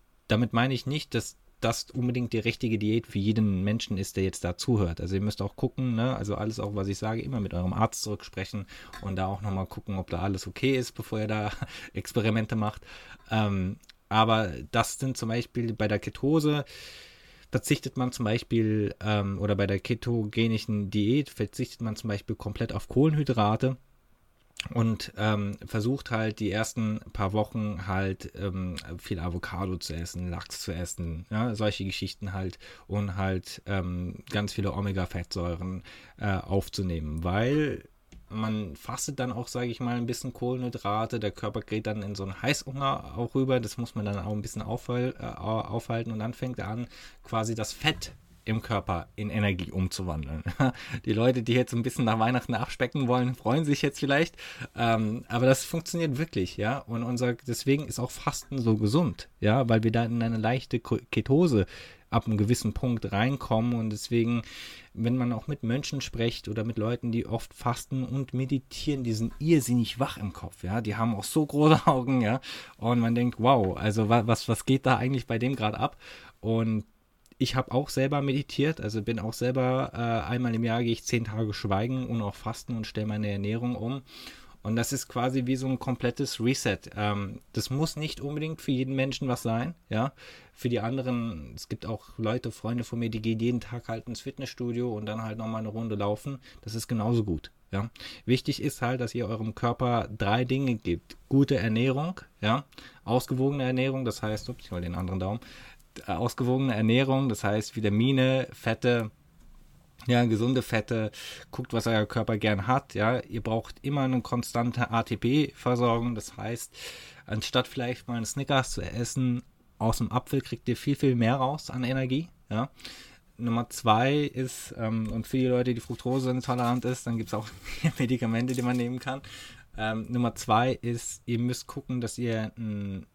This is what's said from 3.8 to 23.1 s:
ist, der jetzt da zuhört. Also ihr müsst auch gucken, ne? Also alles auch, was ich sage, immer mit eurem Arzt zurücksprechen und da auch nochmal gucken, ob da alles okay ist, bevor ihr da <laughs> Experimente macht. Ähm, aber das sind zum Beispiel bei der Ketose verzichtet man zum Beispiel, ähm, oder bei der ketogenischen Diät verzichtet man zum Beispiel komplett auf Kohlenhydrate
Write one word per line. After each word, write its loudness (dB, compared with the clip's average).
ist, -4
der 2
jetzt -2
da -2
zuhört. 2
Also -2
ihr 2
müsst -2
auch -4
gucken, -2
ne? 0
Also -4
alles -4
auch, -4
was 0
ich -2
sage, -4
immer -4
mit -2
eurem 0
Arzt 0
zurücksprechen -6
und -4
da 0
auch -4
nochmal -2
gucken, -6
ob -4
da -2
alles -2
okay 2
ist, -2
bevor -6
ihr -2
da 0
<laughs> -16
Experimente 0
macht. 0
Ähm, 2
aber 4
das 2
sind -2
zum -4
Beispiel -2
bei 0
der 2
Ketose 2
verzichtet 0
man 0
zum -4
Beispiel, 2
ähm, 0
oder 2
bei 2
der 2
ketogenischen 0
Diät 2
verzichtet -6
man -4
zum -8
Beispiel -4
komplett -4
auf -6
Kohlenhydrate 4